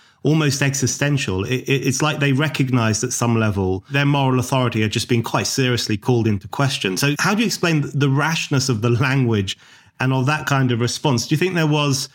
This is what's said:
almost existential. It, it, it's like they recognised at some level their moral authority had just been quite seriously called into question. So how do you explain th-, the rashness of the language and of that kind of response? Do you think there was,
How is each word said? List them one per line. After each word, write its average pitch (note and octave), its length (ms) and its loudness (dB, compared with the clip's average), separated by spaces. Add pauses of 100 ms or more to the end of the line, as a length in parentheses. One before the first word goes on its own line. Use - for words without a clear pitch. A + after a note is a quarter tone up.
(240)
almost D3 380 2
existential. C3+ 840 0
It, B2+ 160 -4
it, C3+ 260 -2
it's - 140 0
like D3+ 180 0
they C#3+ 140 2
recognised B2+ 720 0
at - 100 -4
some A#2 260 0
level F#2+ 520 0
their C#3 140 2
moral C3+ 340 2
authority A#2+ 420 0
had G#2+ 100 2
just - 180 -4
been A#2 140 2
quite A2+ 240 -2
seriously B2 500 0
called A#2 300 0
into G#2 200 -2
question. A#2 500 -2
So C#3+ 220 0
how F#3+ 160 0
do A3 60 0
you A#3 60 0
explain E3 340 0
th-, - 120 -6
the C#3+ 160 2
rashness D3 600 0
of A2 120 0
the A#2+ 80 2
language A#2 680 2 (420)
and C3 120 0
of C3 140 0
that D3+ 220 -2
kind C3+ 240 2
of A2+ 80 0
response? A#2+ 480 0
Do D#3 80 0
you - 20 2
think F3+ 160 -2
there E3 140 0
was, D3 480 0